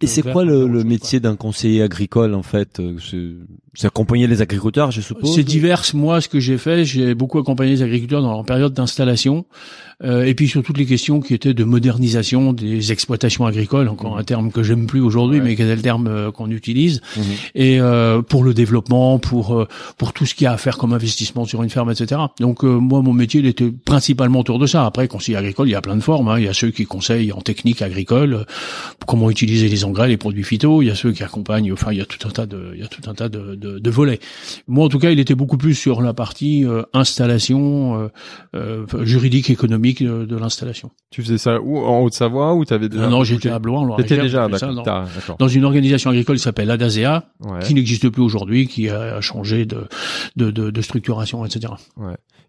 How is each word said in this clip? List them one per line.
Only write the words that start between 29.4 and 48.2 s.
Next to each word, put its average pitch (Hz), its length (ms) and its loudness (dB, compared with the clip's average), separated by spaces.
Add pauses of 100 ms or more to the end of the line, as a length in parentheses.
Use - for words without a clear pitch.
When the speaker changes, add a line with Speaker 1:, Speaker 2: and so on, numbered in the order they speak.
Speaker 2:
les 101 160 0
engrais, 101 220 0
les 120 100 2
produits 101 280 -4
phyto. 151 360 2
Il 135 60 4
y 113 60 2
a - 20 -4
ceux 120 160 -2
qui - 140 -4
accompagnent. 104 480 -4
Enfin, 95 180 -2
il 101 80 -2
y - 40 -2
a 101 40 -6
tout - 200 -12
un 107 40 -6
tas 110 160 -6
de, 92 280 -12
il 87 60 -14
y 104 40 -12
a 113 40 -14
tout - 220 -18
un 104 40 -10
tas 117 140 -6
de, 98 280 -10
de, 101 240 -12
de 117 100 0
volets. 123 300 2 (480)
Moi, 139 160 0
en 156 40 4
tout 135 120 0
cas, 170 100 2
il 156 80 4
était 139 160 2
beaucoup 135 240 0
plus 147 160 2
sur 123 280 0
la 120 120 0
partie, 143 500 -2
euh, 113 180 -2 (400)
installation, 127 800 0
euh, 107 80 -6 (460)
euh, 110 500 -6
juridique, 127 460 2
économique 120 520 2
de, 113 220 -2
de 113 120 -6
l'installation. 113 540 -8 (200)
Speaker 3:
Tu 123 120 -10
faisais 113 160 0
ça 117 220 0
où, 139 180 -4
en 120 240 2
Haute-Savoie, 127 520 0
ou 160 100 2
t'avais 110 240 -2
déjà 110 160 -2
Speaker 2:
Non, 120 60 2
non, 123 80 4
Speaker 3:
bougé ? 117 160 2
Speaker 2:
j'étais 120 160 -2
à 117 80 -4
Blois, 117 220 -2
en 123 160 -2
Speaker 3:
T'étais 123 200 2
Speaker 2:
Loire-et-Cher, 131 300 0
Speaker 3:
déjà, - 0 -
Speaker 2:
j'ai 104 60 -2
fait 98 60 -2
ça 127 80 -4
Speaker 3:
d'accord. 131 100 -6
Speaker 2:
dans, 117 60 -8
Speaker 3:
T'as, 92 320 -4
d'accord. 87 240 -10
Speaker 2:
dans 131 100 6
une 131 160 4
organisation 139 460 2
agricole 123 260 2
qui 117 60 -2
s'appelle 107 280 -2
adasea, 120 540 0 (160)
Speaker 3:
Ouais. 98 240 -10
Speaker 2:
qui 127 100 0
n'existe 120 340 2
plus 120 140 2